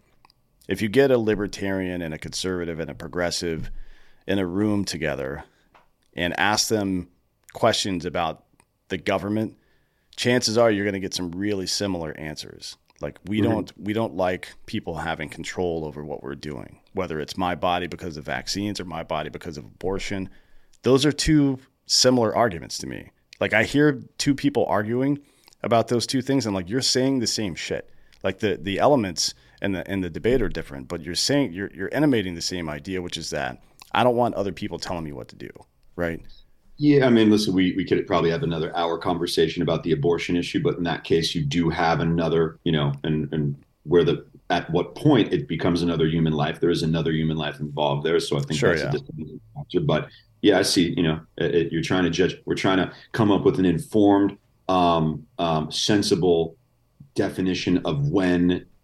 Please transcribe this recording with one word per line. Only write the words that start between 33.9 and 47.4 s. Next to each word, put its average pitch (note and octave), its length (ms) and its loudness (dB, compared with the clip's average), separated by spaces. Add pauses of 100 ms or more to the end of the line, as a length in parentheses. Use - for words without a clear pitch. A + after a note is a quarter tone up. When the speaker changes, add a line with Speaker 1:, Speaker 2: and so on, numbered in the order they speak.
Speaker 1:
I A2 100 4
don't B2 120 4
want A#2 200 2
other G2 160 -2
people F2+ 260 -8
telling E2 260 -8
me D2+ 80 -10
what B1 180 -12
to - 60 -20
do, - 140 -14 (460)
right? E2+ 260 -4 (560)
Speaker 2:
Yeah, C#3+ 280 6
I C3 60 6
mean, A2+ 180 8
listen, G#2 240 4
we, F#2 240 4
we F#2 80 -2
could - 220 0
probably E2+ 240 2
have E2 100 -2
another D#2+ 340 -2
hour E2+ 220 0
conversation E2+ 640 0
about D#2+ 220 0
the E2+ 80 0
abortion E2+ 440 0
issue, F2 280 0
but D#2+ 140 0
in F2 80 -4
that E2 180 -4
case, E2 320 2
you D#2 100 0
do E2 240 2
have E2 300 2
another, E2 640 0
you E2+ 80 0
know, D2 200 2 (120)
and, D#2 280 -2
and D2 240 -2 (280)
where E2 200 4
the, - 220 0 (240)
at F2+ 220 0
what D3 240 -2
point B2+ 360 4
it F2 160 0
becomes E2+ 360 0
another E2 240 2
human D#2+ 260 2
life, D2+ 260 0
there F2 120 2
is E2 100 0
another E2 300 0
human D#2+ 260 0
life D2 220 -6